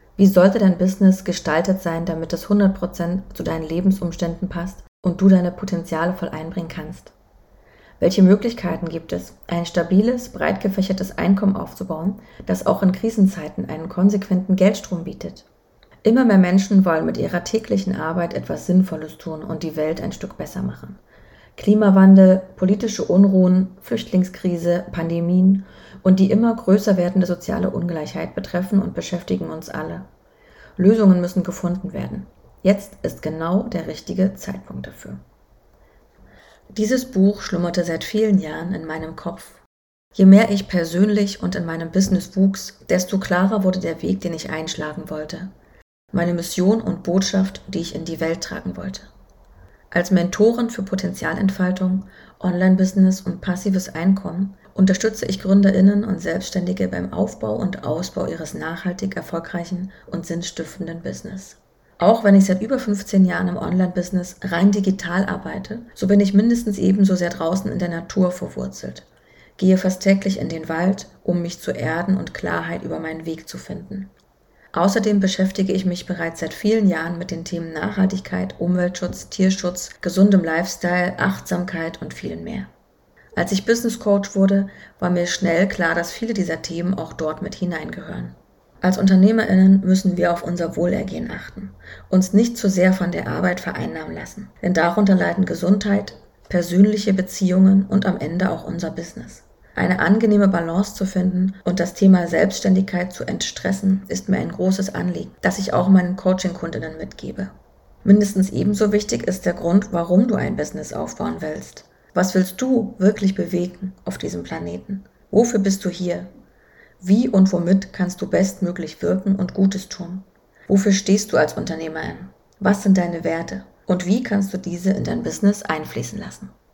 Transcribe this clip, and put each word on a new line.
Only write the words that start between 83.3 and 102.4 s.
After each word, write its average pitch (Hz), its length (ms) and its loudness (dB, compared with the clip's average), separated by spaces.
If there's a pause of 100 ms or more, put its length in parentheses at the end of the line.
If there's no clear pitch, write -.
Als 190 160 -2
ich 190 120 -2
Business 233 340 0
Coach 202 360 0
wurde, 196 320 4 (320)
war 180 120 -2
mir 175 160 0
schnell 175 420 0
klar, 170 260 -2
dass 170 160 -4
viele 226 220 -6
dieser 170 280 -2
Themen 175 320 -4
auch 170 200 -8
dort 156 280 -6
mit - 140 -10
hineingehören. 160 800 -8 (460)
Als 190 180 2
UnternehmerInnen 190 840 6
müssen 185 340 2
wir 175 160 2
auf 170 120 -4
unser 175 320 -4
Wohlergehen - 560 -4
achten, - 400 -14 (380)
uns 185 240 2
nicht 233 220 4
zu 196 140 -2
sehr 185 240 4
von 185 160 -2
der 170 180 -6
Arbeit 180 320 -2
vereinnahmen 160 540 -8
lassen. - 380 -14 (100)
Denn 180 140 0
darunter 190 400 4
leiden 175 300 2
Gesundheit, 196 720 0 (340)
persönliche 190 640 2
Beziehungen 190 760 4
und 196 180 0
am 175 140 -2
Ende 175 320 -2
auch - 120 -6
unser 170 280 -8
Business. - 500 -14 (320)
Eine 185 260 0
angenehme 208 500 4
Balance 175 440 0
zu 190 120 -4
finden 185 580 0
und 180 160 0
das - 160 -4
Thema 185 320 6
Selbstständigkeit 185 840 0